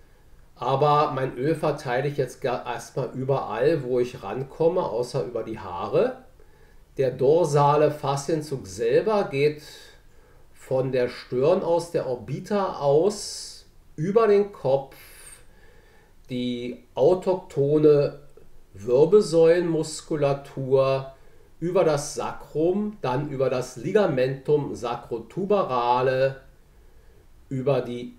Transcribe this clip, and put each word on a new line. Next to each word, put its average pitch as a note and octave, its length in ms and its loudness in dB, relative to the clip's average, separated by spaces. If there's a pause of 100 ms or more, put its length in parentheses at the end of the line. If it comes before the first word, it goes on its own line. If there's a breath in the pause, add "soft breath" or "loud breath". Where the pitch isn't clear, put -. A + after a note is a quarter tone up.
(560 soft breath)
Aber C#3+ 580 2
mein C3 240 -4
Öl C#3+ 160 0
verteile C#3+ 540 -2
ich C#3+ 100 -6
jetzt C3 240 -4
ga-, B2+ 240 -4
erstmal A#2+ 480 -8
überall, C3 720 0
wo B2 160 0
ich B2 240 -4
rankomme, C#3 580 -2
außer B2 420 -4
über A2+ 200 -6
die G#2+ 160 -10
Haare. G#2 640 -2 (720 soft breath)
Der C3 140 0
dorsale D3 800 4
Faszienzug C#3+ 760 -4
selber F3 600 0
geht D3 360 0 (920 soft breath)
von C3 400 -4
der B2 180 0
Stirn D3 520 0
aus, E3+ 300 0
der C#3+ 160 -2
Orbita E3 680 -4
aus, - 920 0 (280)
über G3+ 320 2
den G3+ 240 4
Kopf, C3+ 440 -2 (1400 soft breath)
die B2 520 -6 (120)
autochtone D3+ 1200 2 (540)
Wirbelsäulenmuskulatur, C#3+ 2500 2 (460 loud breath)
über F3 260 2
das D3 300 -2
Sacrum, E3+ 840 -4
dann C#3 280 -2
über C3 200 -2
das B2+ 280 -6
Ligamentum C#3 1000 0
sacrotuberale, C3 1700 0 (1080 soft breath)
über C3 340 0
die A#2+ 380 -10